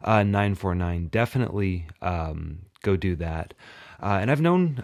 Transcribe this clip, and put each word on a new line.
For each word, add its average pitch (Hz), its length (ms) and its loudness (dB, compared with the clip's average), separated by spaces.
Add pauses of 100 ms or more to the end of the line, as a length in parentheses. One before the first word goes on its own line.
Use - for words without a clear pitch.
uh, 107 180 4
nine 101 320 2
four 90 200 -2
nine, 87 340 -2
definitely, 101 800 -2 (140)
um, 80 600 -4 (220)
go 98 140 2
do 90 200 0
that. 80 360 -6 (500)
Uh, 101 180 0
and 117 120 2
I've 147 80 2
known, 170 440 2